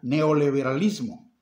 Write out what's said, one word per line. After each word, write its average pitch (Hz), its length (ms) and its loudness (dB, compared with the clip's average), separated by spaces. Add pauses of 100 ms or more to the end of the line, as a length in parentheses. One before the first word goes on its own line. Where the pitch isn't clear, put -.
neoliberalismo 143 1400 0